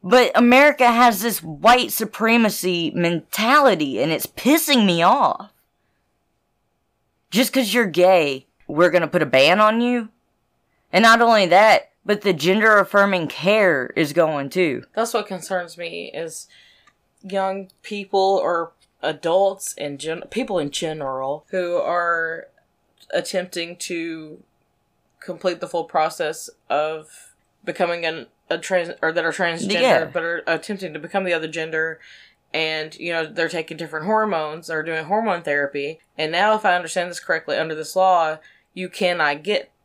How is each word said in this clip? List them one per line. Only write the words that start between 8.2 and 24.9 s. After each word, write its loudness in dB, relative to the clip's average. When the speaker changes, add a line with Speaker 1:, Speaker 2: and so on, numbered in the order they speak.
Speaker 1:
we're 4
gonna 2
put 0
a 0
ban 4
on 4
you? -2
And 4
not 6
only 4
that, 6
but 0
the 0
gender-affirming 2
care 0
is 0
going 0
too. -2
Speaker 2:
That's -4
what -4
concerns -8
me, -12
is -12
young -6
people 0
or -2
adults -2
and -10
gen-, -8
people -4
in -6
general -6
who -4
are -2
attempting -6
to -10